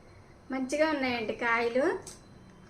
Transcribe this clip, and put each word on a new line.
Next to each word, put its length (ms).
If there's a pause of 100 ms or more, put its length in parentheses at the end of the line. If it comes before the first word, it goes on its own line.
(500)
మంచిగా 400
ఉన్నాయండి 420
కాయలు. 680 (720)